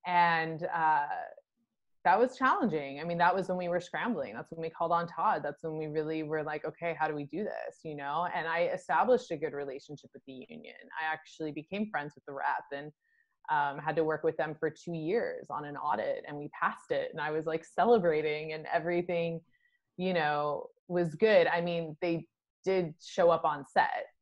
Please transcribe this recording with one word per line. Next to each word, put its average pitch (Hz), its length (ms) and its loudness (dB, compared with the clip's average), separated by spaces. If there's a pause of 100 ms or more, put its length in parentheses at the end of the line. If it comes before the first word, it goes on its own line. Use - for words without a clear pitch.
And, 165 640 4
uh, 156 320 4 (1000)
that 180 100 8
was 254 200 2
challenging. 156 640 2
I - 20 -6
mean, 170 140 -2
that 175 180 6
was 190 140 -2
when 185 80 0
we 180 100 -2
were 175 220 0
scrambling. 156 440 -2
That's 135 200 -10
when 165 80 -10
we 160 80 -4
called 170 240 0
on 170 140 2
Todd. 170 360 0
That's 143 180 -6
when 156 160 -6
we 156 100 -4
really 156 360 -2
were 151 180 -2 (100)
like, 151 120 -6
"Okay, 160 360 -4
how 156 100 0
do 151 120 -2
we 143 40 -6
do 160 180 -6
this?" 57 300 -6 (100)
You 156 180 -8
know? 143 160 -4 (160)
And 160 140 -4
I 165 120 0 (200)
established 208 520 2
a 160 120 -4
good 143 100 -4 (100)
relationship 139 500 -12
with 135 120 -20
the 131 120 -14 (120)
union. - 320 -16 (200)
I - 20 -4 (120)
actually 156 360 -10
became 196 400 -6
friends 147 240 -6
with - 100 -20
the 147 60 -12 (140)
rep - 200 -4 (140)
and, 151 80 -12 (680)
um, 143 220 0 (100)
had 156 100 0
to 160 80 2
work 156 180 -2
with 160 140 0
them 156 220 -2
for 160 100 0
two 170 240 -10
years 160 560 -2
on 147 160 -6
an 147 100 -10 (140)
audit, - 380 -2
and 147 100 -8
we 147 100 -8 (140)
passed 202 300 -2
it. 143 200 -2
And 160 160 -10
I 156 40 -2
was, 156 140 -2
like, 160 200 -4
celebrating, 156 880 2
and 156 120 -10 (140)
everything, 170 600 -2 (560)
you 185 160 0
know, 147 560 0 (180)
was 175 220 2 (180)
good. 190 200 8
I 165 120 2 (100)
mean, 165 320 -4
they 170 140 2 (480)
did 180 300 2 (220)
show 170 200 6
up 165 80 -2 (100)
on 143 120 -6 (100)
set - 300 2 (160)